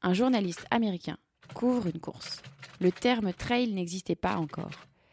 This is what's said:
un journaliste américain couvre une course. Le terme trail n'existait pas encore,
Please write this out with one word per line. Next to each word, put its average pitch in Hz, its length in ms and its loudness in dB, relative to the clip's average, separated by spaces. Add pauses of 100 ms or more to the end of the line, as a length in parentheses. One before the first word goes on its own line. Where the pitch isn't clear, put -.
un 180 100 4
journaliste 202 580 2
américain 208 460 0 (380)
couvre 247 320 0
une 165 140 -4
course. - 420 -10 (360)
Le 180 140 4
terme 226 400 2
trail 240 400 0
n'existait 185 440 -2
pas 196 200 0
encore, - 500 -6 (260)